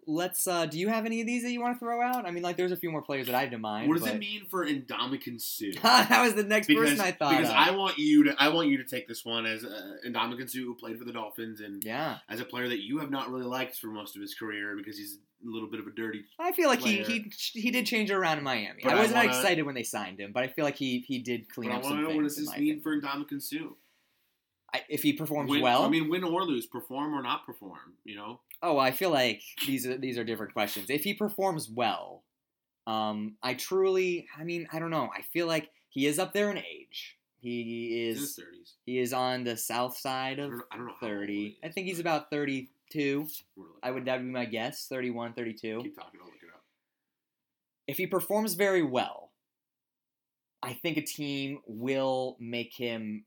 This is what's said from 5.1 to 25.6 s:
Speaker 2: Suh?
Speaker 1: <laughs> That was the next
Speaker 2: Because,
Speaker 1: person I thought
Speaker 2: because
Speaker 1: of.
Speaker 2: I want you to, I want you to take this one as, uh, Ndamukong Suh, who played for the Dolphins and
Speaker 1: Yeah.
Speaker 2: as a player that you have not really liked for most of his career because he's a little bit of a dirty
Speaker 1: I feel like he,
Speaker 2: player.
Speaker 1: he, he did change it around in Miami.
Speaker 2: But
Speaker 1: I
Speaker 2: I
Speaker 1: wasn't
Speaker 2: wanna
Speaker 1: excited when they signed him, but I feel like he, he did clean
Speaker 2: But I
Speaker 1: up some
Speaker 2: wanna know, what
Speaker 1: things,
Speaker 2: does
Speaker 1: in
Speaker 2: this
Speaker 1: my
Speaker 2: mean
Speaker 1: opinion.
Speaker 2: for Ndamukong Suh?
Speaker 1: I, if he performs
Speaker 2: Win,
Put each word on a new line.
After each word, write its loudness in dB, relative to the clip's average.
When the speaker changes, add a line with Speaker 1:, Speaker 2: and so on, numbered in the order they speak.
Speaker 2:
Suh? -4
Speaker 1:
<laughs> -10
That 8
was 6
the 4
next 4
Speaker 2:
Because, 8
Speaker 1:
person 4
I 2
thought 2
Speaker 2:
because 4
Speaker 1:
of. 2
Speaker 2:
I 8
want 2
you 10
to, 4
I 8
want 4
you 4
to -6
take -8
this -10
one -2
as, -2
uh, -10
Ndamukong 0
Suh, -6
who -6
played -10
for -12
the -8
Dolphins -8
and -10
Speaker 1:
Yeah. -4
Speaker 2:
as -6
a -6
player -4
that -2
you -4
have -6
not -4
really -4
liked -4
for -10
most -10
of -10
his -10
career -6
because -10
he's -12
a -10
little -6
bit -6
of -10
a -10
dirty -6
Speaker 1:
I 0
feel 4
like 4
he, 2
Speaker 2:
player. -2
Speaker 1:
he, -8
he 0
did 0
change 0
it 0
around 2
in -6
Miami. -4
Speaker 2:
But 4
Speaker 1:
I 6
Speaker 2:
I 8
Speaker 1:
wasn't 6
Speaker 2:
wanna 6
Speaker 1:
excited 4
when -2
they -4
signed -6
him, -8
but 2
I -2
feel -2
like 0
he, 0
he -4
did -4
clean -4
Speaker 2:
But 0
I -
Speaker 1:
up -4
some -2
Speaker 2:
wanna 0
know, 0
what 2
Speaker 1:
things, 0
Speaker 2:
does -8
Speaker 1:
in -4
Speaker 2:
this -4
Speaker 1:
my -4
Speaker 2:
mean 2
Speaker 1:
opinion. -2
Speaker 2:
for -4
Ndamukong -6
Suh? -8
Speaker 1:
I, -2
if -2
he 6
performs -2
Speaker 2:
Win, 4